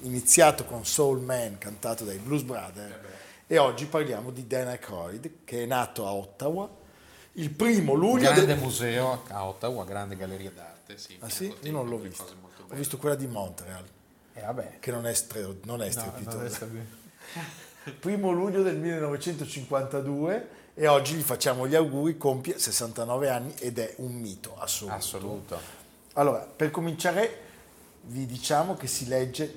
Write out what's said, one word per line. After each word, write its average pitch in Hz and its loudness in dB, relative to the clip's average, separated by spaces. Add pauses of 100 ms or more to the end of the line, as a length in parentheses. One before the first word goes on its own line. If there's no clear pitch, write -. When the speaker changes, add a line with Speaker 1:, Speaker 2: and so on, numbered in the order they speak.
Speaker 1:
iniziato 127 8
con 117 -8
Soul 139 4
Man, 120 -4
cantato 110 -6
dai 98 -6
Blues 135 -2
Brothers, 104 -8
Speaker 2:
Eh - -16
beh. - -8
Speaker 1:
e 160 8
oggi 135 4
parliamo 131 -2
di 127 -10
Dan 127 -2
Aykroyd, 107 -8 (140)
che 120 -4
è - -4
nato 120 -2
a 98 -2
Ottawa 147 -4 (680)
il 156 -4
primo 185 4
luglio 247 8
Speaker 2:
Grande 180 10
Speaker 1:
del 143 6
Speaker 2:
museo 123 0
a 98 -4
Ottawa, 107 -4
grande 98 -6
galleria 95 -8
d'arte, 85 -18
sì, - -16
Speaker 1:
Ah, 113 -14
Speaker 2:
mi 113 -10
Speaker 1:
sì? 180 -4
Speaker 2:
racconti 202 -10
Speaker 1:
Io 156 -4
non 131 -2
l'ho 117 -2
Speaker 2:
delle 104 -8
Speaker 1:
visto. 92 -12
Speaker 2:
cose 92 -16
molto 92 -20
Speaker 1:
Ho 98 -20
Speaker 2:
belle. 135 -10
Speaker 1:
visto 139 -4
quella 147 2
di 135 -2
Montreal, 92 -8 (500)
Speaker 2:
Eh, 113 -14
vabbè. 117 -6
Speaker 1:
che - -4
non 117 -4
è 117 -2
stre-, 98 -4
non 120 -8
è 107 -2
Speaker 2:
No, 95 -4
Speaker 1:
strepitosa. 117 -6
Speaker 2:
non 120 -6
è 120 -6
strepitosa. 113 -10 (1040)
Speaker 1:
<laughs> - -20
Primo 196 0
luglio 190 2
del 175 4
millenovecentocinquantadue 143 -2 (260)
e 151 4
oggi 139 6
gli 160 0
facciamo 127 2
gli 139 4
auguri, 156 4
compie 135 0
sessantanove 120 0
anni 123 -2
ed 120 -4
è 110 -4
un 127 -6
mito 110 -8
assoluto. 98 -4
Speaker 2:
Assoluto. 95 -6 (540)
Speaker 1:
Allora, 139 4
per - -2
cominciare 175 0 (640)
vi 127 -6
diciamo 151 2
che 139 -8
si 123 -2
legge 131 0